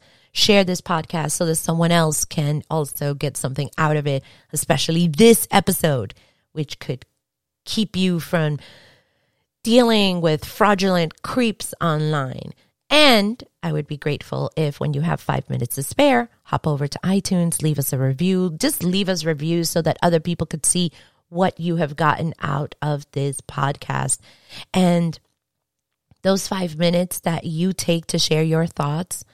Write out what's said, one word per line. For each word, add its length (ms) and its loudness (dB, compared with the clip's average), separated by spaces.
Share 300 6
this 160 -2
podcast 540 -4
so 120 0
that 120 0
someone 340 2
else 320 2
can 480 -2
also 420 -2
get 220 -4
something 420 -6
out 200 2
of 100 -2
it, 160 -2
especially 560 0
this 420 6
episode, 640 0
which 260 -8
could 260 -10
keep 320 -4
you 240 2
from 360 -2
dealing 600 4
with 240 0
fraudulent 760 0
creeps 600 -2
online. 720 -2
And 520 4
I 80 -4
would 160 -4
be 100 -10
grateful 600 -6
if, 220 -2
when 140 -2
you 80 -2
have 200 -2
five 280 -4
minutes 260 -4
to 80 -6
spare, 460 2
hop 240 -4
over 200 -2
to 120 -10
iTunes, 640 0
leave 160 0
us 140 -4
a 40 0
review. 640 0
Just 240 -2
leave 240 0
us 160 -2
reviews 460 -2
so 120 0
that 220 0
other 160 4
people 260 -4
could 200 -8
see 260 0
what 280 -2
you 200 -2
have 180 -2
gotten 440 0
out 420 -4
of 320 -4
this 280 -4
podcast. 760 -4
And 440 2
those 280 0
five 280 -4
minutes 440 0
that 240 -2
you 260 0
take 360 -2
to 120 -2
share 240 2
your 240 2
thoughts, 560 -6